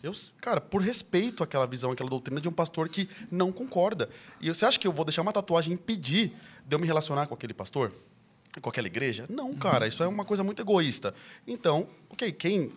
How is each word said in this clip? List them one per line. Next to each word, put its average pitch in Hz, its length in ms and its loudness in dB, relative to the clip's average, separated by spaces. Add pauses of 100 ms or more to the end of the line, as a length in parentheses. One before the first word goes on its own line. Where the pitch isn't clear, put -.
Eu, 165 100 -6 (280)
cara, 214 220 2
por 196 180 0
respeito 208 640 2
àquela 135 240 2
visão, 127 260 -2
àquela 127 160 -4
doutrina 131 320 -4
de 170 80 0
um 165 40 -4
pastor 160 360 0
que 185 200 -2 (220)
não 180 220 2
concorda. 185 560 0 (320)
E 156 80 -2
você 165 160 2
acha 165 140 6
que - 80 0
eu 180 60 2
vou 151 120 0
deixar 160 160 0
uma 202 120 0
tatuagem 170 420 2
impedir 175 580 0 (340)
de 139 80 -2
eu 151 40 4
me 170 80 0
relacionar 151 400 2
com 131 80 -8
aquele 113 180 -10
pastor? 110 400 -2 (680)
Com - 80 -4
aquela 120 200 -2
igreja? 117 400 -4
Não, 262 260 -6
cara, 135 320 2
isso 117 160 -2
é 175 60 0
uma 202 160 -4
coisa 196 180 -2
muito 202 200 -4
egoísta. 165 520 2 (320)
Então, 165 420 0 (200)
ok, 208 240 -4
quem 175 440 0